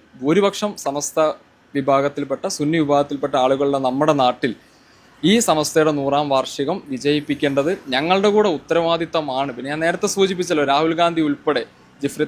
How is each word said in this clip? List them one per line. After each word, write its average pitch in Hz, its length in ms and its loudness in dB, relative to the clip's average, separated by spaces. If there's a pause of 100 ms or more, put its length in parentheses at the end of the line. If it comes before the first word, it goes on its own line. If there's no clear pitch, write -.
(220)
ഭൂരിപക്ഷം 196 500 0 (140)
സമസ്ത 143 340 -4 (580)
വിഭാഗത്തിൽപ്പെട്ട, 139 680 0 (140)
സുന്നി 156 260 0
വിഭാഗത്തിൽപ്പെട്ട 143 600 0
ആളുകളുടെ 139 440 2
നമ്മുടെ 143 340 2
നാട്ടിൽ 123 320 0 (760)
ഈ - 20 6 (140)
സമസ്തയുടെ 156 500 2
നൂറാം 139 360 0
വാർഷികം 135 440 -2 (160)
വിജയിപ്പിക്കേണ്ടത് 143 760 0 (240)
ഞങ്ങളുടെ 180 420 2
കൂടെ 214 220 4
ഉത്തരവാദിത്തമാണ്. 160 1000 -2
പിന്നെ 123 180 -10
ഞാൻ 151 120 -6
നേരത്തെ 180 300 -2
സൂചിപ്പിച്ചല്ലോ, 180 560 0
രാഹുൽ 160 300 2
ഗാന്ധി 170 260 2
ഉൾപ്പെടെ 139 360 0 (400)
ജിഫ്രി 143 240 -2